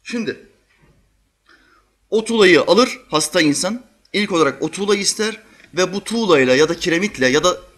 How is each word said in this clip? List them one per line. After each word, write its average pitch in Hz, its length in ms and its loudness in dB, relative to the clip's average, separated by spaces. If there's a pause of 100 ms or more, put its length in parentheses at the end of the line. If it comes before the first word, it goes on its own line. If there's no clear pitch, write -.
Şimdi 214 440 -8 (1600)
o 220 140 -2
tuğlayı 196 380 4
alır 233 460 2
hasta 156 320 -2
insan, 185 440 -2 (280)
ilk 196 200 -4
olarak 147 300 0
o 156 80 -4
tuğlayı 202 300 -2
ister 214 420 -4 (320)
ve 180 180 0
bu 196 120 -8
tuğlayla 160 520 2
ya 156 120 4
da 170 80 -4
kiremitle 170 500 -2
ya 147 180 0
da 180 160 0 (160)